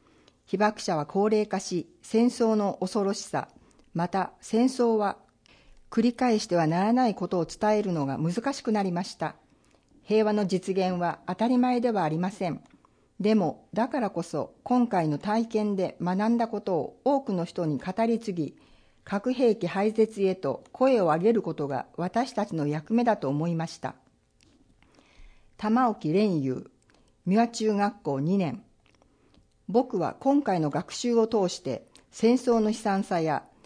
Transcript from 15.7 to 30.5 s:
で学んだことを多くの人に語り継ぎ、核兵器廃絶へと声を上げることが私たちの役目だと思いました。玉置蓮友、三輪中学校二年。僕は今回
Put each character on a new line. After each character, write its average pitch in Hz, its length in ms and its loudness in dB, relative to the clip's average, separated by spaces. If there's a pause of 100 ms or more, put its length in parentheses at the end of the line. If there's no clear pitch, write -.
で 185 240 -2
学 185 300 0
ん 233 80 2
だ 233 100 0
こ 208 140 -6
と 190 140 -2
を - 280 -4
多 269 180 2
く 226 120 -4
の 170 100 0
人 175 220 -4
に 147 140 -2
語 208 260 -2
り 226 140 0
継 214 140 -8
ぎ、 160 240 -6 (460)
核 202 300 -2
兵 240 220 4
器 175 120 -4
廃 202 260 0
絶 214 300 0
へ 190 120 2
と 143 360 -4
声 254 300 4
を 180 40 4
上 156 140 4
げ 220 140 4
る 214 80 2
こ 160 140 -4
と 147 120 -4
が 131 200 -4 (100)
私 226 360 -2
た 214 120 -2
ち 180 100 -8
の 147 120 -2
役 151 260 -4
目 240 100 4
だ 220 140 2
と 147 120 -4
思 151 180 0
い 170 80 -2
ま 160 100 -4
し - 140 -14
た。 - 160 -10 (1600)
玉 226 320 2
置 214 200 -4
蓮 185 340 2
友、 131 260 -4 (560)
三 185 120 2
輪 233 100 4
中 214 260 -2
学 202 300 0
校 139 160 -2
二 170 180 0
年。 156 260 -2 (1040)
僕 233 300 0
は 156 220 -2
今 277 240 2
回 185 160 2